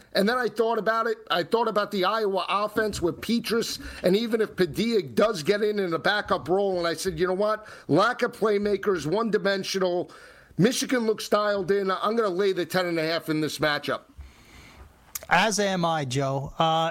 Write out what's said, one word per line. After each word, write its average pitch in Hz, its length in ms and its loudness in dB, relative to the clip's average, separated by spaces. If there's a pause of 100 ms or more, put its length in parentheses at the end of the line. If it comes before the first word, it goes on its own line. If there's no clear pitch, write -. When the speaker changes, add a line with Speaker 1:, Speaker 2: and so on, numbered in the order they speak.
(120)
Speaker 1:
And 196 160 -2
then 247 100 0
I 247 80 -2
thought 226 320 0
about 226 300 0
it. 220 100 -4 (100)
I 170 140 0
thought 226 240 0
about 208 240 0
the 185 140 0
Iowa 196 440 0
offense 208 540 -2
with 165 180 0
Petras, - 600 -2 (240)
and 185 100 4
even 226 260 2
if 208 140 -2
Padilla 185 480 0
does 160 400 0
get 202 180 2
in 208 200 0
in 180 120 -2
a 165 60 0
backup 190 500 0
role, 190 300 2
and 170 80 0
I 165 80 0
said, 160 240 -4
you 180 80 2
know 185 80 0
what? 214 320 0 (220)
Lack 214 340 4
of 233 80 0
playmakers, 202 760 0
one-dimensional. 190 1040 0 (440)
Michigan 247 440 2
looks 220 280 -2
dialed 202 440 2
in. 196 180 2
I'm 190 240 -2
gonna 226 140 2
lay 190 240 2
the 175 120 -2
ten 180 220 0
and 170 120 -2
a 156 60 0
half 160 240 -2
in 156 120 0
this 151 180 -4
matchup. 143 440 -2 (1300)
Speaker 2:
As 190 280 4
am 190 240 0
I, 160 220 0
Joe. 135 520 -4
Uh, 165 320 2